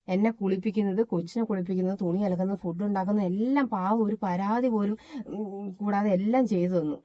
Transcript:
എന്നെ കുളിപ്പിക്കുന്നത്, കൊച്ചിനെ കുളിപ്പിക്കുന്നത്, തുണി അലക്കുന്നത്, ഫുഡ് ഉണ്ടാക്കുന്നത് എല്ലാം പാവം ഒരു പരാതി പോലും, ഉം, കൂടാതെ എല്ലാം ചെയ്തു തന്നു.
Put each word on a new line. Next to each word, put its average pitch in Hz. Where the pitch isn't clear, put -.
എന്നെ 202
കുളിപ്പിക്കുന്നത്, 202
കൊച്ചിനെ 175
കുളിപ്പിക്കുന്നത്, 185
തുണി 185
അലക്കുന്നത്, 185
ഫുഡ് 175
ഉണ്ടാക്കുന്നത് 202
എല്ലാം 240
പാവം 208
ഒരു 208
പരാതി 202
പോലും, 208
ഉം, 202
കൂടാതെ 202
എല്ലാം 214
ചെയ്തു 180
തന്നു. 151